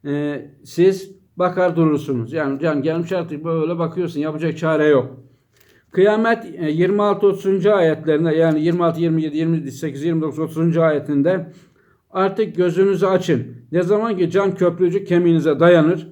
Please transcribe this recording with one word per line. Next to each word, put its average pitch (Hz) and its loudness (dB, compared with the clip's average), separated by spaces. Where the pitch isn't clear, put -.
e, 147 -4
siz 190 0
bakar 180 0
durursunuz." 139 0
Yani 139 -4
can 151 -2
gelmiş 165 -4
artık, 165 -6
böyle 165 -2
bakıyorsun, 165 -4
yapacak 156 -4
çare 156 2
yok. 135 2
Kıyamet, 220 2
e, 156 -2
yirmi 185 2
altı 202 2
otuzuncu 190 2
ayetlerinde, 156 2
yani 160 2
yirmi 170 0
altı, 165 0
yirmi 165 0
yedi, 151 -4
yirmi 160 -2
sekiz, 143 -8
yirmi 165 0
dokuz, 147 -6
otuzuncu 165 0
ayetinde 151 0
"Artık 190 -2
gözünüzü 185 2
açın. 180 0
Ne 175 0
zaman 208 0
ki 170 -2
can 190 0
köprücük 180 0
kemiğinize 165 2
dayanır" 165 4